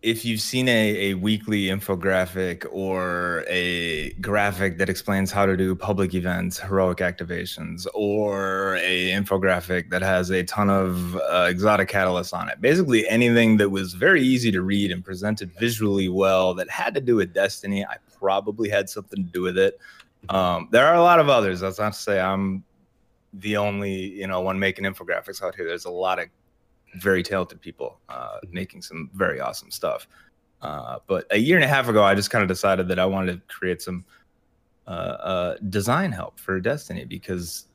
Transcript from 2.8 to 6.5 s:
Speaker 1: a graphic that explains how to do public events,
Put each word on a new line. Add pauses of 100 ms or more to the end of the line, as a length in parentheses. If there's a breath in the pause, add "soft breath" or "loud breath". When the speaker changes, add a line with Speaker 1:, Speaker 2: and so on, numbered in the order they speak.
Speaker 1:
a (100)
graphic
that
explains
how
to
do
public
events,